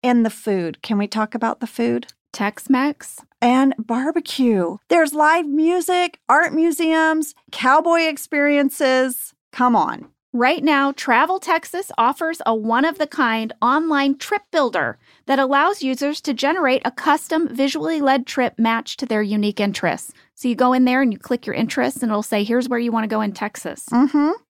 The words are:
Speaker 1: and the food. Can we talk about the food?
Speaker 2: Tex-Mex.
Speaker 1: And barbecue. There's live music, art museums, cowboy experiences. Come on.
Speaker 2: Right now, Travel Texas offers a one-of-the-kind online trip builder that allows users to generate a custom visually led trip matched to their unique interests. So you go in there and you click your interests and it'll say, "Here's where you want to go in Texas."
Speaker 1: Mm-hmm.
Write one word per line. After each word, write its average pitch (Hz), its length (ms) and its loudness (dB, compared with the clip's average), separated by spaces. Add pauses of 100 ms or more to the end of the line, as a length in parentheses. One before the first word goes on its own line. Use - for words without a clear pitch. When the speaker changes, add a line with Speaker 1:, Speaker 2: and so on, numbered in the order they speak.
Speaker 1:
and 240 220 4
the 220 40 0
food. 185 540 -4
Can 214 160 -2
we 208 80 0
talk 214 260 -4
about 226 260 -4
the 233 80 -8
food? 240 460 -4 (180)
Speaker 2:
Tex-Mex. 254 880 -4 (200)
Speaker 1:
And 262 380 4
barbecue. 240 960 -2 (100)
There's 311 280 2
live 302 320 4
music, 349 720 0 (100)
art 311 240 4
museums, 320 800 0 (180)
cowboy 330 500 2
experiences. 285 1300 0 (180)
Come 247 240 2
on. - 340 -2 (220)
Speaker 2:
Right 254 320 0
now, 277 280 2
Travel 285 480 0
Texas 349 580 -4
offers 320 480 0
a 226 80 2
one-of-the-kind 233 1000 0 (100)
online 277 560 2
trip - 320 -4
builder 214 480 0 (260)
that 262 140 2
allows 277 420 2
users 269 400 -2
to 277 140 -4
generate 277 500 0
a 254 60 -2
custom 320 560 0
visually 294 520 -2
led 269 280 2
trip - 320 -2
matched 226 400 -2
to 247 80 -6
their 214 160 0
unique 208 360 -2
interests. 196 540 -2 (220)
So - 120 -6
you 240 60 0
go 247 200 2
in 254 120 4
there 254 160 2
and 254 100 2
you 190 60 -6
click - 300 -4
your - 80 -6
interests 247 480 -2
and 226 80 -2
it'll 214 100 -2
say, 208 220 -2
"Here's 240 260 0
where 240 100 -2
you 240 120 -2
want 220 140 -2
to - 100 -6
go 214 60 0
in 208 100 -2
Texas." - 600 -10
Speaker 1:
Mm-hmm. 285 400 4 (180)